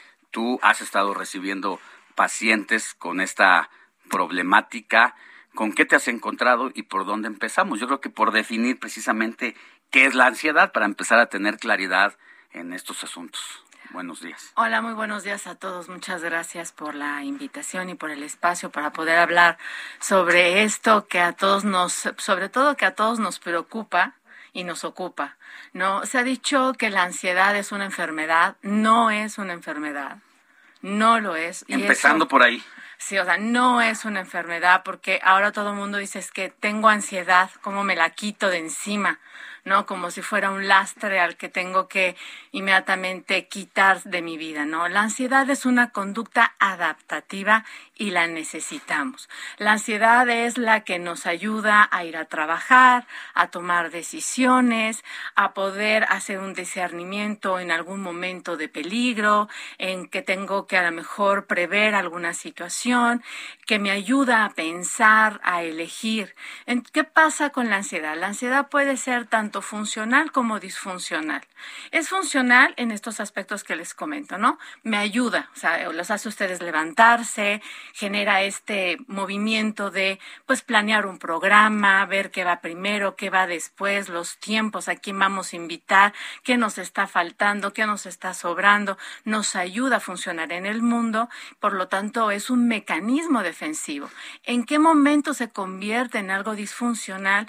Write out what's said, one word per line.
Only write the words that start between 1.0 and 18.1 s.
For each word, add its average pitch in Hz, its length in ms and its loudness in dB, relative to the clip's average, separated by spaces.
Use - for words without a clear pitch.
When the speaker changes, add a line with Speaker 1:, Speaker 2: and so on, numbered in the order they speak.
Speaker 1:
recibiendo 95 680 -6
pacientes 110 800 0
con 90 260 -6
esta 92 480 4
problemática. 95 1040 2
¿Con 107 180 -4
qué 151 140 2
te 156 100 4
has 135 120 2
encontrado 120 680 0
y 110 100 -12
por 95 220 -4
dónde 107 220 -4
empezamos? 113 520 -2
Yo 120 80 -4
creo 135 140 -2
que - 80 -8
por 110 220 0
definir 113 480 -2
precisamente 113 760 -4
qué 135 140 6
es 127 100 2
la 127 100 6
ansiedad 151 460 2
para 110 140 2
empezar 104 340 2
a 117 80 6
tener 104 300 -2
claridad 98 600 0
en 87 220 -12
estos 90 300 -10
asuntos. - 580 -12
Buenos 90 280 -12
días. - 360 -16
Speaker 2:
Hola, 226 260 0
muy 226 120 -6
buenos 214 300 -6
días 202 240 -8
a 185 80 -14
todos. 180 320 -12
Muchas 180 340 -10
gracias 165 520 -6
por 151 220 -10
la 143 280 -6
invitación 190 680 -8
y 180 60 -12
por 156 140 -8
el 143 140 -10